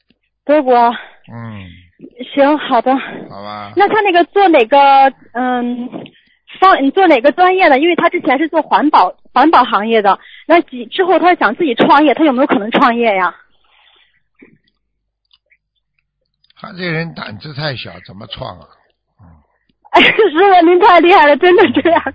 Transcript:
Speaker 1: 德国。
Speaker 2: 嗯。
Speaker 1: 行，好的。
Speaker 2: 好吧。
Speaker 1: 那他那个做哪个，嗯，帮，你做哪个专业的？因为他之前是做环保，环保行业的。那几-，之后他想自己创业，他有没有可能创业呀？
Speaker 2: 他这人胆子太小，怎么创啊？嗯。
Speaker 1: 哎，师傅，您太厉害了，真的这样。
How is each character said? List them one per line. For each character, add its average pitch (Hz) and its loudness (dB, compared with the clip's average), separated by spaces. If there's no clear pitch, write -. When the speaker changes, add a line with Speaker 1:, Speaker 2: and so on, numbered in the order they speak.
Speaker 1:
德 294 0
国。 254 0
Speaker 2:
嗯。 110 -16
Speaker 1:
行， 285 2
好 254 -2
的。 262 -2
Speaker 2:
好 - -20
吧。 - -14
Speaker 1:
那 403 2
他 415 -2
那 403 -2
个 339 2
做 392 0
哪 294 2
个， 247 2
嗯， 247 -6
帮， 370 4
你 277 0
做 381 2
哪 285 2
个 269 2
专 359 2
业 370 2
的？ 262 4
因 330 0
为 339 0
他 330 -2
之 349 -4
前 262 -2
是 311 -4
做 320 -2
环 - -2
保， 185 2
环 285 2
保 262 4
行 214 -4
业 226 0
的。 196 0
那 330 2
几-， 240 -16
之 370 -4
后 339 0
他 349 0
想 220 -2
自 - -8
己 247 -2
创 294 2
业， 277 2
他 320 0
有 285 2
没 240 -4
有 294 0
可 269 -4
能 208 -8
创 240 0
业 233 -2
呀？ 185 -4
Speaker 2:
他 - -20
这 180 -10
人 160 -8
胆 - -16
子 156 -18
太 139 -10
小， 92 -16
怎 90 -20
么 110 -20
创 104 -16
啊？ 80 -20
嗯。 85 -20
Speaker 1:
哎， 349 2
师 - 2
傅， 359 2
您 359 4
太 349 4
厉 339 4
害 302 4
了， 285 2
真 359 2
的 339 2
这 320 -2
样。 330 0